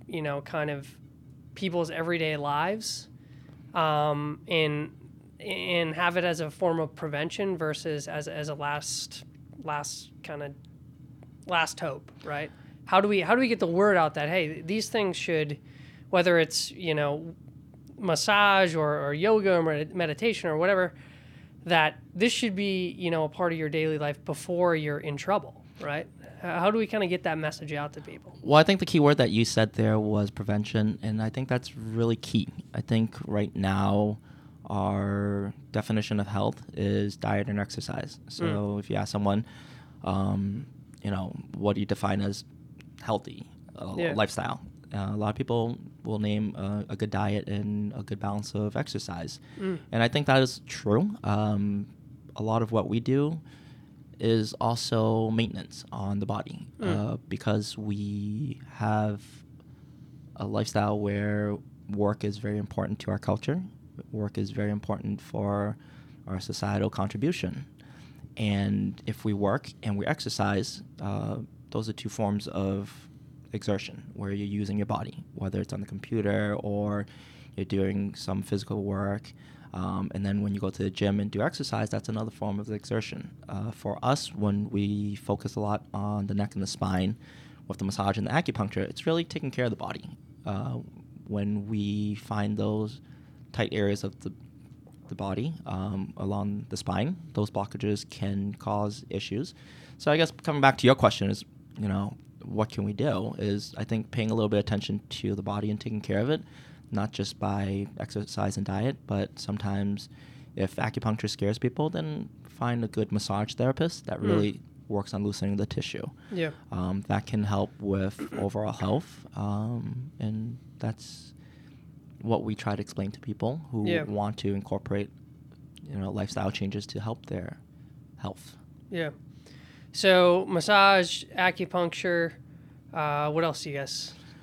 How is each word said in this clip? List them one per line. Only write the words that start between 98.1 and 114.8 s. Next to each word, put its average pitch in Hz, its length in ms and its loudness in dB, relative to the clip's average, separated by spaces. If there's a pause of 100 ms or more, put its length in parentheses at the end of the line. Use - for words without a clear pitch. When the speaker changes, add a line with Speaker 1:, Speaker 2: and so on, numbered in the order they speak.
Speaker 2:
cause 104 540 -2
issues. 104 440 -4 (440)
So - 140 2
I 151 60 6
guess 160 140 2
coming 147 300 -2
back 135 180 8
to 123 80 8
your 131 80 10
question 101 340 4
is, 104 140 -2 (360)
you 104 100 -2
know, 98 260 -2 (280)
what 107 260 0
can - 160 -2
we 104 80 0
do 135 460 0
is, 104 380 -2
I 107 60 -4
think, 110 280 -2
paying 110 200 0
a 110 40 2
little 107 140 4
bit 104 80 4
of 98 80 4
attention 104 440 0
to 101 260 -2
the 98 80 -4
body 104 280 -2
and 104 100 -2
taking 110 180 -4
care 101 200 0
of 120 100 2
it, 156 140 0 (480)
not 107 200 0
just - 280 -6
by 98 480 -2 (120)
exercise 101 580 -4
and 101 80 -2
diet, 101 300 -2 (120)
but 101 320 -2
sometimes 101 720 -2 (460)
if 95 200 -2
acupuncture 110 540 -2
scares 101 280 0
people, 151 320 -2
then 156 400 -6 (140)
find 120 400 -2
a 110 40 -2
good 107 240 -2
massage 104 440 0
therapist 135 500 0
that - 140 -6
Speaker 1:
Mm. 101 80 0
Speaker 2:
really 104 320 4 (280)